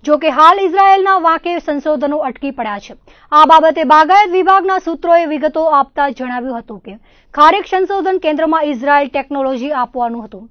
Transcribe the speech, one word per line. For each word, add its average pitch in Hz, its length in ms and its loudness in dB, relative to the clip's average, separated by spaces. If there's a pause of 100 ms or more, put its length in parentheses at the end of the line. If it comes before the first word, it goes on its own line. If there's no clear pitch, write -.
જો 302 180 0
કે 320 140 -2
હાલ 349 260 4
ઇઝરાયલના 392 540 2 (100)
વાંકે 330 260 -2 (140)
સંશોધનો 294 600 -4
અટકી 269 320 -10
પડ્યા 208 260 -8
છે. 214 100 -20 (360)
આ 302 180 6
બાબતે 320 300 4 (100)
બાગાયત 349 460 4
વિભાગના 381 500 2
સૂત્રોએ 339 460 0
વિગતો 311 320 -4 (160)
આપતા 277 280 -4 (120)
જણાવ્યું 247 420 -8
હતું 214 240 -18
કે 202 100 -18 (380)
ખારેક 330 380 2
સંશોધન 381 520 -2
કેન્દ્રમાં 311 480 -2
ઇઝરાયલ 285 440 0
ટેકનોલોજી 269 680 -6
આપવાનું 240 460 -6
હતું 214 220 -18